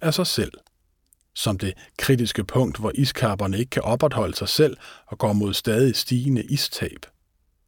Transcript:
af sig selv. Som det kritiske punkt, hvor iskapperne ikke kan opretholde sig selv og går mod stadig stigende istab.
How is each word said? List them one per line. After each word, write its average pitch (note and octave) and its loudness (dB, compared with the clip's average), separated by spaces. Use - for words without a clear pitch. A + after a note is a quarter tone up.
af D#3+ 0
sig F3+ 0
selv. - -2
Som G2 -2
det F#2+ -4
kritiske A#2 2
punkt, B2 0
hvor G#2+ -2
iskapperne G2+ 0
ikke B2+ -2
kan - 0
opretholde A#2 0
sig G#2 -4
selv - 4
og - -12
går G#2+ 2
mod G2+ 2
stadig A#2 2
stigende B2+ 0
istab. - -4